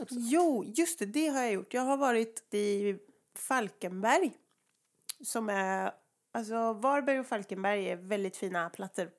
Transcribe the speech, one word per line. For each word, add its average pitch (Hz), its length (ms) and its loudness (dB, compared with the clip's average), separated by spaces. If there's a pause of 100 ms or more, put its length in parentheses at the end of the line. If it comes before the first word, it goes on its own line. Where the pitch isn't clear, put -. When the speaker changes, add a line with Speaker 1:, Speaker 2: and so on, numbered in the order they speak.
Speaker 1:
också? - 160 -8
Speaker 2:
Jo, 262 500 2
just 330 320 0
det. 208 60 -4
Det 294 220 0
har 269 140 0
jag 233 100 0
gjort. 190 220 -4
Jag 247 80 0
har 269 160 2
varit 226 560 0
i 202 440 2 (380)
Falkenberg. 220 960 2 (920)
Som 226 260 -2
är, 190 420 0 (400)
alltså, 226 420 -2
Varberg 269 460 2
och 247 80 -4
Falkenberg 202 640 -2
är 180 60 -4
väldigt 185 420 -4
fina 175 320 -2
platser 185 500 -6